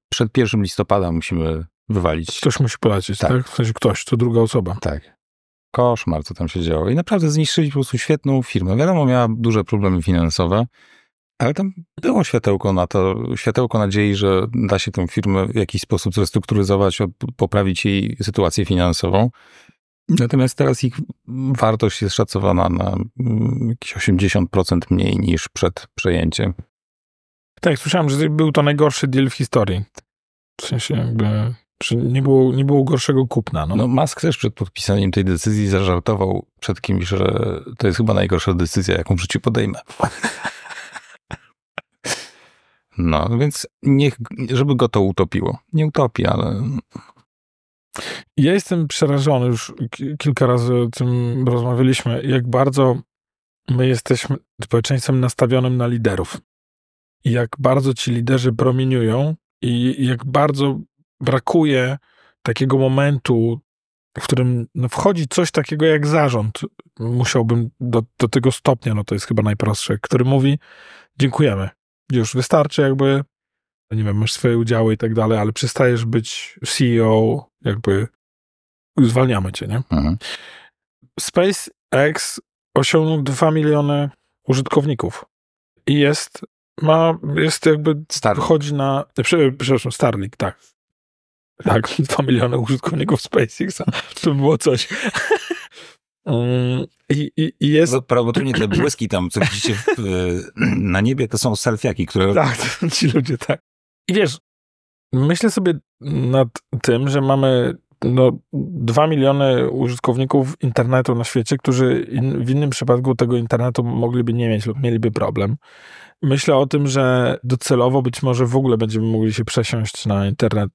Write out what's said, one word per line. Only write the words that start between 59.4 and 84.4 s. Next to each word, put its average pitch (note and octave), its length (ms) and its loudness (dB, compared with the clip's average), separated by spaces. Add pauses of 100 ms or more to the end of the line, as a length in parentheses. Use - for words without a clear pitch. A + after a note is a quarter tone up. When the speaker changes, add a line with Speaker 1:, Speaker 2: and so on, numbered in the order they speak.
Speaker 2:
i B2 440 0
jak B2 180 -2
bardzo C#3 540 0 (420)
brakuje C3 800 2 (440)
takiego C3 360 0
momentu, C3 800 2 (580)
w - 60 -8
którym, B2 500 0
no, B2 140 -2
wchodzi E3+ 400 0
coś F3 220 0
takiego D#3 360 0
jak D3+ 200 2
zarząd. C3 540 0 (400)
Musiałbym A#2 720 0 (100)
do, A#2 220 0 (160)
do A#2+ 100 2
tego B2+ 240 0
stopnia, A#2+ 420 -2
no G#2 100 -2
to - 100 -4
jest G2 120 -6
chyba A2 160 0
najprostsze, G#2 560 -2
który B2 260 0
mówi: C3+ 340 2 (600)
„Dziękujemy. A#2 500 0 (440)
Już A#2 220 0
wystarczy C#3+ 480 0
jakby, C3+ 420 2 (680)
nie A2 140 -2
wiem, G#2 140 -2
masz G#2+ 140 0
swoje A#2 260 0
udziały A2+ 360 2
i - 20 0
tak A2 180 -4
dalej, A2 240 2
ale G#2+ 140 0
przestajesz B2 520 0
być - 600 -4
C - 180 0
E A#2 200 2
O, A2 440 2 (160)
jakby G#2 420 0 (920)
zwalniamy A#2 520 2
cię”, - 140 -10
nie? G#2 100 -2 (140)
Speaker 1:
Mhm. D2+ 260 0 (1040)
Speaker 2:
SpaceX - 1200 -2 (360)
osiągnął D#3 460 2
dwa C#3 280 2
miliony D3 600 2 (380)